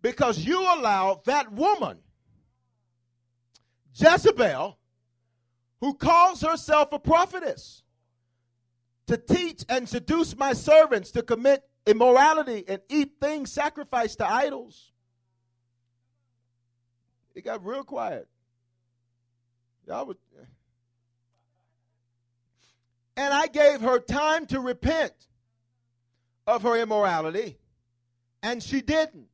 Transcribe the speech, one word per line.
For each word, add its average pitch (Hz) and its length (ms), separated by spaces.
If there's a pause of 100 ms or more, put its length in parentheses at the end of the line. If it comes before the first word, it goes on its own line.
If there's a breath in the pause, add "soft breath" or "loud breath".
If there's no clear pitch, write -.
Because 233 440
you 359 160
allow 214 540 (100)
that 254 260
woman 247 520 (2000)
Jezebel, 202 800 (1040)
who 277 120
calls 339 480
herself 302 520
a 285 60
prophetess, 349 840 (1200)
to 466 100
teach 359 500
and 254 220
seduce 302 480
my 269 160
servants 302 580
to 240 100
commit 247 420 (220)
immorality 254 840
and 190 220
eat 285 300
things 294 320
sacrificed 285 680
to 196 100
idols. 254 600 (2500)
It 185 80
got 208 220
real 269 180
quiet. 226 440 (1600)
Y'all - 180
would, 214 120 (3000)
and 277 160
I 311 140
gave 285 340
her 247 180
time 302 480
to 269 120
repent 254 540 (1300)
of 226 160
her 233 160
immorality, 196 800 (840)
and 233 180
she 269 200
didn't. 311 520